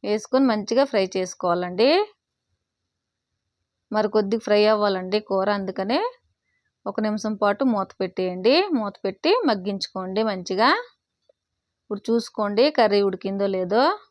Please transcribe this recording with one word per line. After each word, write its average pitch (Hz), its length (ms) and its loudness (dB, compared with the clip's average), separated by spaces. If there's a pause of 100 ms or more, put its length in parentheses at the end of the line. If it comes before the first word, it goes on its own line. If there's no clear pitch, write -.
వేసుకొని 214 440 0
మంచిగా 226 420 0
ఫ్రై 202 120 2 (140)
చేసుకోవాలండి. 180 680 -2 (2000)
మరి 214 200 0
కొద్దిగా 214 320 0
ఫ్రై 208 120 4 (140)
అవ్వాలండి 196 460 0 (100)
కూర, 190 180 0 (120)
అందుకనే 196 400 -4 (920)
ఒక 202 60 -8 (100)
నిమిషం 214 360 -4
పాటు 208 220 2 (100)
మూత 190 160 -4 (100)
పెట్టేయండి. 185 540 0 (240)
మూత 202 160 -4 (100)
పెట్టి 202 300 0 (160)
మగ్గించుకోండి 190 800 -4
మంచిగా. 190 400 0 (1120)
ఇప్పుడు 208 260 -10
చూసుకోండి 226 560 0 (140)
కర్రీ 208 220 4 (100)
ఉడికిందో 196 460 -4
లేదో. 190 280 0 (260)